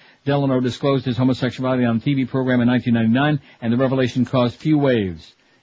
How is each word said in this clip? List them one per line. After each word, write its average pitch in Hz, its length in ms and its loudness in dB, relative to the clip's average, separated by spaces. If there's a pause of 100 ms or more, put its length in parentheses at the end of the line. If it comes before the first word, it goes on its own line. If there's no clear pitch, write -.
(260)
Delano 139 340 0
disclosed 131 460 -2
his 123 100 -2
homosexuality 127 720 0
on 117 120 0
a - 20 -2
T 143 140 -2
V 131 120 -2
program 127 360 0
in 120 60 2
nineteen 123 280 0
ninety-nine, 131 440 2 (220)
and 117 100 -2
the 120 60 0
revelation 127 480 0
caused 123 320 -2
few 156 200 0
waves. 107 560 -2 (300)